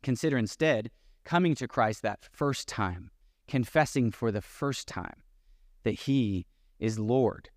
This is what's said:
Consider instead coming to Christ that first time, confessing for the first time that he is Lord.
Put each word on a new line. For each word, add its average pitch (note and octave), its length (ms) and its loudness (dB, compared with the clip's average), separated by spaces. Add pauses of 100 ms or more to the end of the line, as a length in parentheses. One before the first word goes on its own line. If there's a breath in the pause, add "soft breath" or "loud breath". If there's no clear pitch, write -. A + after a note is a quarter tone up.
Consider C3+ 340 0
instead A#2 540 0 (340)
coming E3+ 300 2
to B2+ 120 -8
Christ A2 360 0
that G#2 300 -4
first - 360 -2
time, F#2 420 -4 (380)
confessing C3 640 2
for A2+ 200 -2
the G2+ 120 -2
first - 460 -6
time - 340 -10 (640)
that A2 80 0
he G#2+ 540 0 (320)
is A2 200 -2
Lord. A2+ 580 2